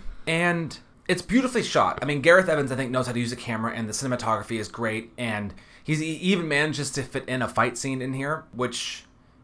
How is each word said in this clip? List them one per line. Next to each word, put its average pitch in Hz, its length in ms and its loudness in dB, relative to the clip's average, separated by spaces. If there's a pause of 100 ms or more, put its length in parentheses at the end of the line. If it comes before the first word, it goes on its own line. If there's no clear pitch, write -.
(280)
and 170 500 0 (300)
it's 180 140 2
beautifully 240 420 2
shot. 107 380 2
I - 40 -2
mean, 147 160 0
Gareth 180 280 8
Evans, 143 220 2
I 131 40 -2
think, 127 160 -2
knows 127 160 0
how 127 60 -2
to 120 60 0
use 120 120 0
a 123 60 -6
camera, 113 360 -4
and 113 140 -4
the 104 60 -6
cinematography 113 640 -2
is 104 80 -4
great, 113 500 -4
and 104 360 -4 (300)
he's, 151 160 0
he 156 160 -2
even 175 340 2
manages 147 420 0
to 139 120 -4
fit - 260 -6
in 127 120 0
a 113 60 0
fight - 300 2
scene 135 240 -4
in 131 120 -4
here, 143 380 -4
which - 540 -4 (380)